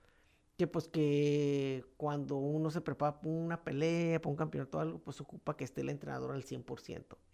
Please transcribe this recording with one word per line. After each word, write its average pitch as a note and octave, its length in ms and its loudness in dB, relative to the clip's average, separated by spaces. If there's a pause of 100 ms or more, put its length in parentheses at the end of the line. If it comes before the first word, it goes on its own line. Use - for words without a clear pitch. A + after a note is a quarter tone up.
(580)
que, - 100 4
pues, D#3+ 200 -2
que C#3+ 960 4 (120)
cuando C#3+ 400 -2
uno D3+ 340 2
se D#3+ 120 -2
prepara D3 380 0
para D#3 120 -2
una E3 320 -2
pelea, E3 560 2
para D#3 100 -4
un C#3+ 60 0
campeonato D#3 420 -2
o - 40 0
algo, D#3+ 180 -2
pues D3 200 -10
ocupa - 360 -6
que C3+ 80 -6
esté C3+ 180 -6
el C3+ 80 -2
entrenador C3+ 420 -6
al C3 120 -6
cien B2+ 200 -8
por C3 160 -10
ciento. - 380 -12 (160)